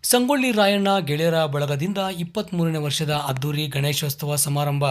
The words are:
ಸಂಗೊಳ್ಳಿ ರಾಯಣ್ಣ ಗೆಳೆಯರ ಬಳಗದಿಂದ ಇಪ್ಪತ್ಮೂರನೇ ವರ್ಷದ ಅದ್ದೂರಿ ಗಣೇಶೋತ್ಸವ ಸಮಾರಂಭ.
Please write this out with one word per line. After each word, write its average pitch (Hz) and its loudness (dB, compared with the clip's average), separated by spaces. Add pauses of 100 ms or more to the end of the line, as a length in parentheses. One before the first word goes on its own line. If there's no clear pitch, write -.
ಸಂಗೊಳ್ಳಿ 254 2
ರಾಯಣ್ಣ 202 4 (100)
ಗೆಳೆಯರ 160 2
ಬಳಗದಿಂದ 147 -2 (200)
ಇಪ್ಪತ್ಮೂರನೇ 170 -2
ವರ್ಷದ 147 -2 (180)
ಅದ್ದೂರಿ 143 -2
ಗಣೇಶೋತ್ಸವ 143 -2
ಸಮಾರಂಭ. 143 0